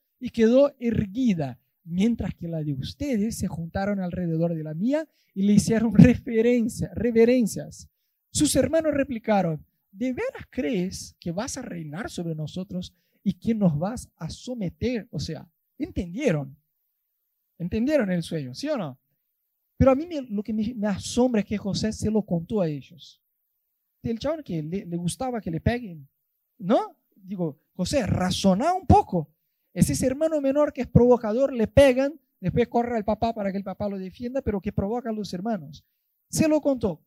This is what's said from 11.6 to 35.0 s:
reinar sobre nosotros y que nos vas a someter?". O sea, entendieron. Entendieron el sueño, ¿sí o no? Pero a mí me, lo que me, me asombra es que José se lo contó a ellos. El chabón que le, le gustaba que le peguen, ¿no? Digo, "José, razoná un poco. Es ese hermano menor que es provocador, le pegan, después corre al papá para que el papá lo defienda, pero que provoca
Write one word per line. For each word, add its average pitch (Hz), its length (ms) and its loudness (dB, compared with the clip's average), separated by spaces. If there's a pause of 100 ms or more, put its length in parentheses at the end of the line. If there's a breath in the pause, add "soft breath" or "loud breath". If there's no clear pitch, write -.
reinar 165 480 -10
sobre 170 240 -6
nosotros 180 640 -10 (280)
y 196 100 0
que 226 200 -2
nos 185 240 2
vas 202 380 -6
a 165 160 -12
someter?". 233 800 -6
O 156 80 -6
sea, 143 280 -10 (300)
entendieron. 185 800 -2 (1040)
Entendieron 226 500 0
el 175 140 0
sueño, 135 320 -8
¿sí 269 120 -8
o 302 100 -2
no? 147 220 -8 (800)
Pero 254 140 8
a 262 40 6
mí 311 120 -6
me, 320 140 -6
lo 214 200 -6
que 226 120 -6
me, 214 220 -2
me 208 120 -4
asombra 233 540 0
es - 40 -2
que 208 140 -4
José 208 340 -2
se - 160 -2
lo 214 140 2
contó 180 380 -2
a 170 60 2
ellos. 147 540 -10 (840)
El 233 160 -2
chabón 294 240 -4
que 165 200 -4
le, 170 220 -6
le 170 120 -6
gustaba 226 440 -4
que 175 100 -6
le 160 80 -4
peguen, 208 480 -4 (520)
¿no? 302 360 0 (200)
Digo, 180 440 -8 (140)
"José, 214 320 -2
razoná 190 680 2
un 370 120 -4
poco. 311 440 4 (440)
Es - 160 2
ese - 180 -2
hermano 302 320 0
menor 285 320 0
que 269 100 -8
es 240 60 -4
provocador, 240 640 4
le 226 160 0
pegan, 269 520 4 (200)
después 190 280 0
corre 240 280 -2
al 214 80 -2
papá 226 300 -2
para 202 180 -4
que 185 60 -6
el 202 60 -6
papá 208 260 -6
lo 196 80 -8
defienda, 240 440 -8
pero 202 200 -2
que 214 100 -6
provoca 226 380 -4